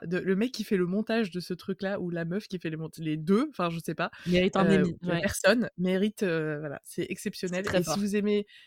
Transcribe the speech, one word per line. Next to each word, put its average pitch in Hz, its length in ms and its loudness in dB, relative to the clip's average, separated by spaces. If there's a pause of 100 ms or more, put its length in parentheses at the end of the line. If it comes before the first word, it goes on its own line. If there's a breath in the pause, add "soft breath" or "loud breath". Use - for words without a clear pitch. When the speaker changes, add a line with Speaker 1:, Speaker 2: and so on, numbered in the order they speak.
Speaker 1:
De, 170 100 -2
le 175 180 2
mec 220 180 0
qui 226 120 -6
fait 202 140 0
le 180 80 2
montage 220 440 0
de 175 100 -6
ce 170 120 -6
truc-là 190 480 -4
ou 180 80 -4
la 170 160 -4
meuf 175 240 -4
qui 185 100 -6
fait 170 120 -6
les 160 80 -6
mont-, 160 180 -6
les 156 220 -4
deux, 196 320 4
enfin, 180 180 -2
je 170 120 -4
sais 160 140 -4
pas, 170 160 -4 (160 loud breath)
Speaker 2:
Mérite 180 300 4
un 190 80 6
Speaker 1:
euh, 190 180 6
Speaker 2:
Emmy, 175 200 0
Speaker 1:
la 175 140 0
Speaker 2:
ouais. 170 40 0
Speaker 1:
personne 202 560 2
mérite, 185 460 0
euh, 160 380 0
voilà, 151 240 -8
c'est - 260 -6
exceptionnel. 190 560 -6
Speaker 2:
C'est - 40 -2
très 185 100 4
Speaker 1:
Et 175 40 2
Speaker 2:
fort. 160 120 0
Speaker 1:
si 196 40 0
vous 202 160 0
aimez 208 300 2 (200 loud breath)